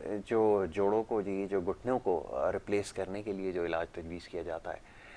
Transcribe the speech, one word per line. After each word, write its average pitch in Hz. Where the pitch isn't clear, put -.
जो 107
जोड़ों 101
को, 110
जी, 98
जो 98
घुटनों 107
को, 90
अ, 67
replace 101
करने 95
के 104
लिए 95
जो 87
इलाज 82
तजवीज़ 85
किया 87
जाता 82
है, 80